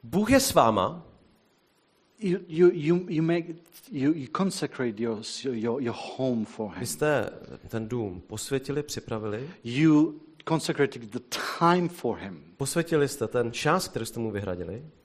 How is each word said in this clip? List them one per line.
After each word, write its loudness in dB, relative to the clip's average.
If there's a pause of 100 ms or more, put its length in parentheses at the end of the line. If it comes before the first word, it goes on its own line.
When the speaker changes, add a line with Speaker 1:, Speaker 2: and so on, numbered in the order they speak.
Speaker 1:
Bůh 0
je 8
s 0
váma. 4 (1160)
Speaker 2:
You, 0 (100)
you, 8
you, 2
you 0
make, 2 (480)
you, 2
you -6 (100)
consecrate -2
your, -2 (260)
your, -2
your -4 (200)
home 0
for -8
him. -10
Speaker 1:
Vy -6
jste 0 (380)
ten -6
dům -6
posvětili, -4
připravili. -6 (140)
Speaker 2:
You 4 (340)
consecrated 0
the -10 (400)
time 4
for -4
him. -12 (140)
Speaker 1:
Posvětili 0
jste -4
ten 0
čas, 0
který -6
jste -8
mu -2
vyhradili. -6 (220)